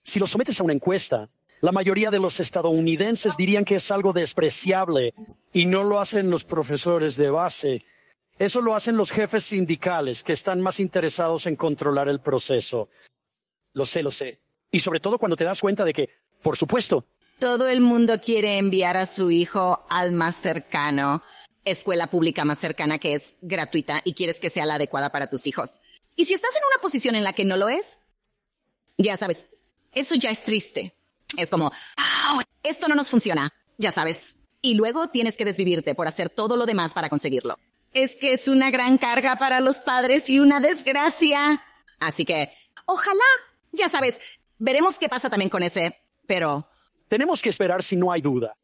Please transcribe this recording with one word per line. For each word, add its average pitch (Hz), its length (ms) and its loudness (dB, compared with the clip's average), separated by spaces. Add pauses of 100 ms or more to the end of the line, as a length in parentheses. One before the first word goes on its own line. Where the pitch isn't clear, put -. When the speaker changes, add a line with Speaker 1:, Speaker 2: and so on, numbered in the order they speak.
Speaker 1:
Si - 180 -2
lo 196 60 2
sometes 240 340 -2
a 190 40 0
una 160 100 2
encuesta, 139 560 0 (320)
la 175 100 2
mayoría 196 380 2
de 202 100 2
los 185 200 0
estadounidenses 165 960 0
dirían 202 280 2
que 202 100 2
es 185 160 -2
algo 196 220 2
despreciable 165 1000 0 (400)
y 175 120 2
no 190 180 2
lo 202 160 2
hacen 196 300 0
los 165 140 0
profesores 156 760 0
de 143 120 2
base. 147 560 -2 (540)
Eso 202 220 0
lo 226 140 2
hacen 226 220 0
los 202 140 0
jefes 214 320 0
sindicales, 165 800 -2
que - 100 -2
están 185 280 -2
más 190 180 -2
interesados 165 680 -2
en 160 100 -2
controlar 143 520 0
el 143 120 -2
proceso. 123 680 -2 (840)
Lo 135 120 -2
sé, 165 160 -2
lo 143 100 -2
sé. 131 280 -8 (320)
Y 180 80 2
sobre 165 200 0
todo 226 200 -2
cuando 180 160 0
te 165 80 -2
das 180 180 -2
cuenta 202 240 0
de 156 80 0
que, 143 160 -2 (320)
por 147 160 0
supuesto, 165 480 0 (320)
Speaker 2:
todo 247 300 0
el 254 140 4
mundo 233 400 4
quiere 214 360 0
enviar 185 400 2
a 190 80 0
su 185 240 -2
hijo 175 600 0
al 180 240 0
más 170 220 0
cercano, 147 840 -2 (420)
escuela 175 440 -2
pública 165 360 0
más 147 140 0
cercana 156 400 -4
que 151 160 -2
es - 280 -6
gratuita 160 600 -4
y 180 100 -4
quieres 170 260 -4
que 170 100 -6
sea 156 160 -4
la 151 100 -2
adecuada 143 360 -4
para 139 180 -6
tus - 160 -6
hijos. 135 340 -6 (380)
Y 339 80 2
si 370 80 -2
estás 480 180 -2
en 605 120 -2 (100)
una 523 80 0
posición 254 340 -2
en 208 80 0
la 190 80 -2
que 196 140 -2
no 185 100 2
lo 196 140 0
es, 330 140 -2 (1120)
ya - 180 2
sabes, - 300 -6 (480)
eso 277 220 -2
ya 247 160 0
es 220 120 -6
triste. 196 540 -6 (400)
Es 170 120 -4
como, 160 220 0 (560)
"Au, 285 140 2 (220)
esto 320 240 -4
no 302 80 2
nos 285 160 0
funciona", 151 420 0 (240)
ya 202 140 -2
sabes. - 480 -4 (220)
Y 247 120 2
luego 240 360 0
tienes 226 280 -2
que 214 80 -4
desvivirte 175 480 0
por 160 140 -4
hacer 165 240 -6
todo 226 260 -2
lo 233 80 0
demás 190 280 -2
para 160 160 -4
conseguirlo. 131 500 -4 (340)
Es 262 220 0
que 269 180 0
es 262 140 -2
una 269 240 4
gran 254 260 4
carga 254 400 0
para 262 220 0
los 262 180 2
padres 254 520 2
y 269 100 6
una 285 200 8
desgracia. 294 1040 2 (360)
Así 156 260 -2
que, 156 260 -2 (340)
ojalá, 392 380 0 (480)
ya 339 180 0
sabes, 262 280 0 (400)
veremos 285 400 2
qué 320 100 -2
pasa 254 220 -4
también 196 200 0
con 180 120 -2
ese, 170 340 -2 (300)
pero 156 420 -2 (400)
Speaker 1:
tenemos 285 360 0
que 233 60 0
esperar 185 340 0
si 196 120 -2
no 180 160 2
hay 170 100 -2
duda. 123 420 -2